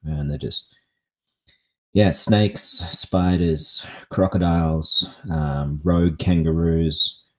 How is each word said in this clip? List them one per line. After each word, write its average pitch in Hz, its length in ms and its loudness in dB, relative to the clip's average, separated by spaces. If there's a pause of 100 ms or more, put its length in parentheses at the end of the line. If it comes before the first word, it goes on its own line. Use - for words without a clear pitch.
And 73 260 -6
they're 71 80 -6
just, - 380 -10 (1160)
yeah, 98 180 4
snakes, 104 520 0
spiders, 87 1200 0 (240)
crocodiles, 85 960 0 (220)
um, 73 520 -4
rogue 85 360 2
kangaroos 82 1040 0 (160)